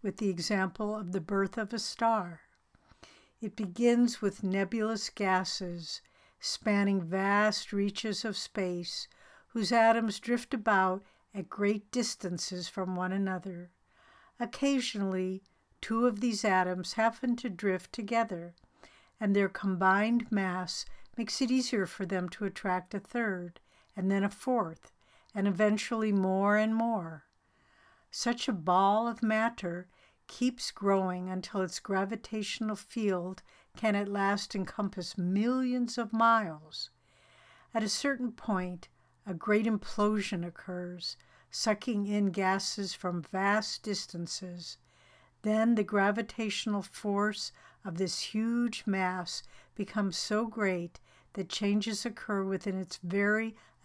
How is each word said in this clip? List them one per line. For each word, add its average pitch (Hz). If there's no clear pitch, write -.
with 202
the 208
example 190
of 185
the 190
birth 196
of 214
a 220
star. 190
It 208
begins 233
with 196
nebulous 208
gases 185
spanning 202
vast 202
reaches 202
of 214
space, 180
whose 220
atoms 226
drift 240
about 196
at 196
great 202
distances 180
from 185
one 180
another. 185
Occasionally, 202
two 226
of 214
these 226
atoms 185
happen 233
to 240
drift 185
together, 202
and 202
their 196
combined 196
mass 185
makes 220
it 247
easier 247
for 190
them 180
to -
attract 185
a 202
third, 190
and 190
then 196
a 196
fourth, 202
and 202
eventually 214
more 196
and 220
more. 196
Such -
a 254
ball 190
of 226
matter 214
keeps -
growing 185
until 185
its 180
gravitational 208
field 190
can 208
at 202
last 202
encompass 190
millions 240
of 226
miles. 220
At 220
a 202
certain 247
point, 185
a 196
great 208
implosion 208
occurs, 180
sucking 208
in 208
gases 190
from 175
vast 202
distances. 175
Then 220
the 214
gravitational 208
force 202
of 170
this 180
huge 233
mass 185
becomes 196
so 214
great 190
that 185
changes 208
occur 208
within 190
its 185
very 208